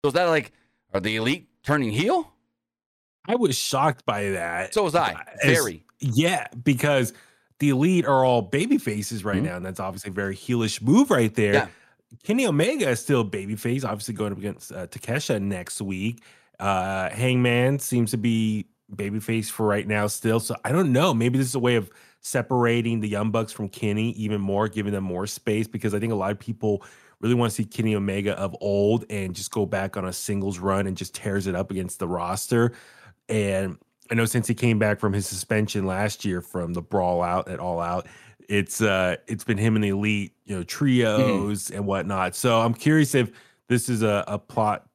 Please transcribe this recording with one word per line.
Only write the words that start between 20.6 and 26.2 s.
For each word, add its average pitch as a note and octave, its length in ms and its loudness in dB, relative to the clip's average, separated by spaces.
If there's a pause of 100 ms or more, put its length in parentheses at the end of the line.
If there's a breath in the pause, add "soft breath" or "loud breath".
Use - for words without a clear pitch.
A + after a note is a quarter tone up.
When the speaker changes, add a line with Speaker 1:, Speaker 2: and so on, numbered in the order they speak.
Speaker 2:
I B2+ 80 0
don't E3 180 4
know. D3 220 4
Maybe B2 240 2
this C3+ 100 2
is B2+ 80 -6
a C3 40 0
way A#2+ 180 2
of G2 120 -2 (300 soft breath)
separating A#2 800 0
the G#2+ 100 -2
Young G#2 220 0
Bucks A2 200 0
from G2+ 180 -6
Kenny G#2+ 420 -2
even G#2+ 300 -4
more, G2 260 0
giving G#2 260 -4
them G2 120 -2
more F#2 220 -4
space, A2 400 -2
because G#2 260 -4
I G#2 60 -2
think A2+ 140 -2
a - 20 0
lot G2 160 -2